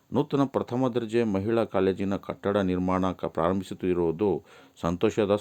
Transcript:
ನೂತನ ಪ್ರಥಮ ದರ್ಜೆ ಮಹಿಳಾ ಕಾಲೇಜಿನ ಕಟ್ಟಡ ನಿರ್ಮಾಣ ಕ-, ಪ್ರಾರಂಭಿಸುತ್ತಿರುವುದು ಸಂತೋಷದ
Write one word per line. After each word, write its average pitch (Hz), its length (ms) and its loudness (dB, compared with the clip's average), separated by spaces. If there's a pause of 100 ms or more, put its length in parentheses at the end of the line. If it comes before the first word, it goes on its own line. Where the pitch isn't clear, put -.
(140)
ನೂತನ 139 320 0
ಪ್ರಥಮ 123 500 -2
ದರ್ಜೆ 117 280 0
ಮಹಿಳಾ 107 420 0
ಕಾಲೇಜಿನ 98 500 0
ಕಟ್ಟಡ - 420 -2
ನಿರ್ಮಾಣ 92 540 0
ಕ-, 85 140 -8
ಪ್ರಾರಂಭಿಸುತ್ತಿರುವುದು 87 1160 0 (380)
ಸಂತೋಷದ 101 600 2